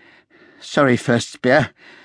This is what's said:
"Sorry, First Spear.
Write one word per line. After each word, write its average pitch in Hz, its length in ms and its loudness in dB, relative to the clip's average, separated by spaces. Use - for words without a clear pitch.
"Sorry, 131 380 0
First 120 340 -4
Spear. 127 380 0